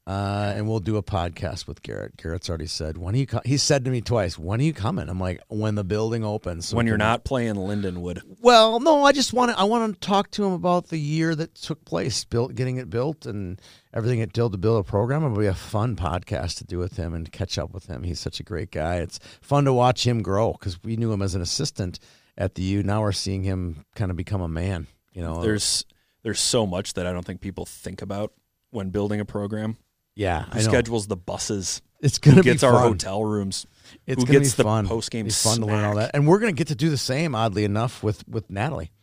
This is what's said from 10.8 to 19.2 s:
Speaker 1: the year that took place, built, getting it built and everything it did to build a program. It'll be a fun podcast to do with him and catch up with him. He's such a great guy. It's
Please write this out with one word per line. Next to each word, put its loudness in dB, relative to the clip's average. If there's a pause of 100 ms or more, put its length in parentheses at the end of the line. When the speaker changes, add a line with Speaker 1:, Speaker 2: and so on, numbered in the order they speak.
Speaker 1:
the -4
year 0
that -8
took -10
place, -2
built, -2
getting -2
it -10
built -4
and -8 (320)
everything 0
it -4
did 0
to -4
build 2
a -2
program. 0
It'll 0
be 2
a 2
fun -4
podcast -4
to -14
do -8
with -6
him -4
and -8
catch -6
up -6
with -14
him. -10
He's -6
such -8
a -10
great -8
guy. -4
It's -6 (220)